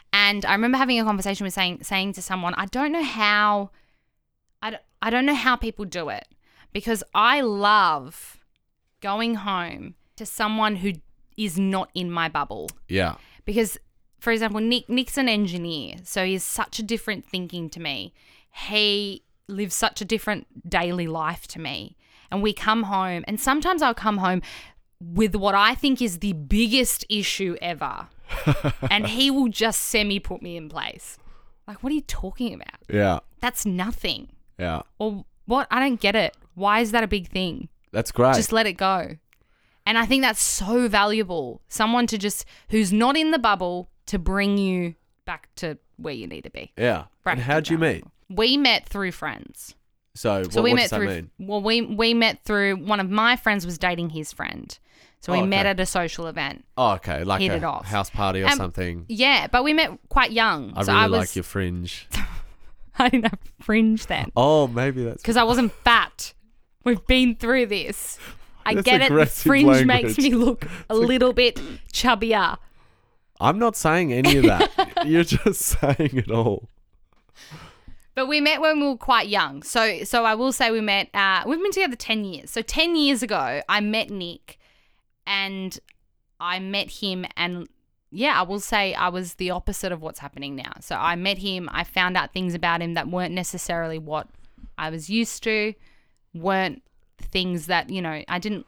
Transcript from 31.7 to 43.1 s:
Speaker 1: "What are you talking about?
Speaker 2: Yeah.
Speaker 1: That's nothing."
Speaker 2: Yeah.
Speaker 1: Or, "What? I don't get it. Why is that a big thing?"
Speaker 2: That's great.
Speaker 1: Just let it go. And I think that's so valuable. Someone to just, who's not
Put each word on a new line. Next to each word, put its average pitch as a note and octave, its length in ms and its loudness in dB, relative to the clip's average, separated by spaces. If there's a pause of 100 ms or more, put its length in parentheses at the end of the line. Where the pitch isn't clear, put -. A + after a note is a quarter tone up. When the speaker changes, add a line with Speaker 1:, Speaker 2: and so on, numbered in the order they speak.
Speaker 1:
"What C4+ 80 -4
are D#4 40 0
you D4+ 60 -2
talking - 520 -6
about? - 260 -18 (100)
Speaker 2:
Yeah. - 300 2 (220)
Speaker 1:
That's A#3+ 240 -2
nothing." F3+ 640 -4 (280)
Speaker 2:
Yeah. E2 240 -4 (180)
Speaker 1:
Or, G#3 260 -6 (200)
"What? B3+ 240 0
I A#3+ 100 2
don't C4 200 2
get G3+ 160 2
it. G3+ 200 0 (200)
Why G3+ 240 2
is A3+ 120 0
that A3+ 120 2
a G#3 40 0
big F#3+ 200 -4
thing?" F3 420 -6 (220)
Speaker 2:
That's - 200 -2
great. B2+ 240 6
Speaker 1:
Just A#2 160 2
let A3 140 4
it G3 120 -2
go. F#3+ 400 0 (680)
And A3 120 2
I A#3 80 4
think C4 180 4
that's A3 180 0
so A#3 460 2
valuable. G3+ 800 0
Someone A#3 400 2
to A3+ 100 -2
just, G3+ 280 -4 (240)
who's G#3+ 240 2
not A#3+ 240 4